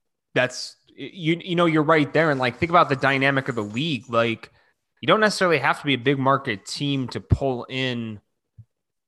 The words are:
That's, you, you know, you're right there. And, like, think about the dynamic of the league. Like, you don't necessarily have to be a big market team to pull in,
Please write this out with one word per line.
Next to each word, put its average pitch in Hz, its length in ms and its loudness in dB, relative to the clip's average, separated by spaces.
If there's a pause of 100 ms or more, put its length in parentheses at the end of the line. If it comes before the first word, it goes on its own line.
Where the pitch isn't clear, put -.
(340)
That's, - 420 -2 (200)
you, 165 460 -4
you 180 140 -6
know, 175 100 4
you're 156 180 2
right 151 280 2
there. 160 180 2
And, 131 120 0
like, 123 160 -2
think 170 140 -4
about 165 180 6
the 139 80 0
dynamic 135 500 0
of 127 80 -6
the 110 80 -2
league. 123 460 -4
Like, 117 420 0 (500)
you - 60 -8
don't 208 140 4
necessarily 185 380 2
have 156 200 0
to - 60 -12
be 139 80 2
a 123 40 2
big 135 220 0
market 131 460 0
team 139 440 -4
to 101 120 -8
pull 127 480 -2
in, 120 500 -4 (880)